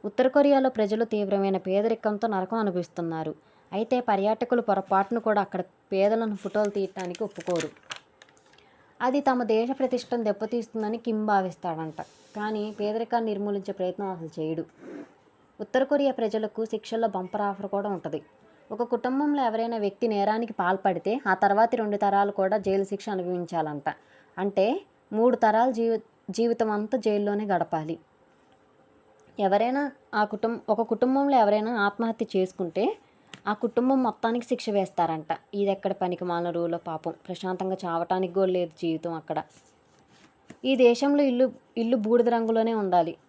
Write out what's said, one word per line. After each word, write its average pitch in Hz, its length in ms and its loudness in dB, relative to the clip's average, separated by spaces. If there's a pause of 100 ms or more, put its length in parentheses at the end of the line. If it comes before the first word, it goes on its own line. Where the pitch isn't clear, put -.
ఉత్తర 254 240 2
కొరియాలో 277 400 4
ప్రజలు 220 360 0
తీవ్రమైన 196 520 0
పేదరికంతో 208 720 0
నరకం 196 300 -2
అనుభవిస్తున్నారు. 170 760 -4 (380)
అయితే 220 280 -2
పర్యాటకులు 226 640 0
పొరపాటును 196 580 0
కూడా 208 200 0
అక్కడ 185 200 -4 (320)
పేదలను 208 440 2
ఫోటోలు 208 340 -2
తీయటానికి 190 540 -6
ఒప్పుకోరు. 165 440 -4 (1300)
అది 262 180 2
తమ 262 220 2
దేశ 226 260 2 (100)
ప్రతిష్టను 247 460 -2
దెబ్బతీస్తుందని 220 760 -4
కిమ్ 214 280 -2
భావిస్తాడంట. 170 760 -2 (360)
కానీ 208 440 -4
పేదరికాన్ని 226 500 -2
నిర్మూలించే 202 420 -4
ప్రయత్నం 185 340 -4
అసలు 165 340 -10
చేయడు. 160 240 -4 (960)
ఉత్తర 254 240 0
కొరియా 277 280 2
ప్రజలకు 220 520 -2
శిక్షల్లో 226 440 -2
బంపర్ 196 340 -4
ఆఫర్ 202 240 -4
కూడా 202 240 -2
ఉంటది. 160 320 -6 (480)
ఒక 220 120 -4
కుటుంబంలో 262 600 0
ఎవరైనా 226 320 0
వ్యక్తి 208 320 -2
నేరానికి 214 440 0
పాల్పడితే 190 720 0
ఆ 190 80 4
తర్వాతి 208 420 4
రెండు 208 200 -2
తరాలు 202 360 2
కూడా 202 240 0
జైలు 196 280 0
శిక్ష 196 240 -8
అనుభవించాలంట. 175 800 -4 (500)
అంటే 202 420 2 (320)
మూడు 233 240 4
తరాల 226 340 4
జీవి-, 226 300 0 (300)
జీవితం 226 400 0
అంతా 214 280 -2
జైల్లోనే 208 480 0
గడపాలి. 165 520 -2 (1400)
ఎవరైనా 233 540 2 (220)
ఆ 214 100 2
కుటుం-, 220 340 -4 (100)
ఒక 220 140 0
కుటుంబంలో 262 560 2
ఎవరైనా 214 380 2
ఆత్మహత్య 220 500 0 (100)
చేసుకుంటే 185 600 -2 (500)
ఆ - 60 -2
కుటుంబం 254 500 2
మొత్తానికి 233 440 -2
శిక్ష - 240 -4
వేస్తారంట. 165 640 0 (180)
ఇది 202 160 2
ఎక్కడ 196 220 -2
పనికి 180 320 -2
మాలిన 175 260 -2
రూలో 170 280 -2
పాపం. 165 360 -6 (140)
ప్రశాంతంగా 185 560 -4
చావటానికి 175 500 -2
కూడా 190 180 2
లేదు 180 260 0
జీవితం 165 340 -2
అక్కడ. 156 300 -4 (1200)
ఈ 262 120 2
దేశంలో 254 460 6
ఇల్లు, 254 300 2 (260)
ఇల్లు 233 180 2
బూడిద 226 320 4
రంగులోనే 226 460 0
ఉండాలి. 180 420 2 (120)